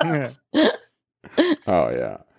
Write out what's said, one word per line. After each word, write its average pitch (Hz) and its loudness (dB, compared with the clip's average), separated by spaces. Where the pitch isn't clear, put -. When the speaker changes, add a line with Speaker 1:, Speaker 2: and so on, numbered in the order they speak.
Speaker 1:
about 147 -2
Speaker 2:
Yeah. 302 4
Speaker 1:
it." 339 2
Speaker 3:
Oh, 85 2
yeah. 60 -6